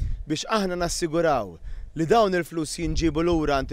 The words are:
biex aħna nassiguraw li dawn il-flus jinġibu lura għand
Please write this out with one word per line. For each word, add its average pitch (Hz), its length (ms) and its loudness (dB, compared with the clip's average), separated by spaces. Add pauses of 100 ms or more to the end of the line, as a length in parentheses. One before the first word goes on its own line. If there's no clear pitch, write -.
(280)
biex 147 240 -2
aħna 190 240 0
nassiguraw 156 800 0 (420)
li 160 100 0
dawn 202 300 4
il-flus 165 460 -4
jinġibu 156 420 0
lura 151 320 2
għand 135 160 -2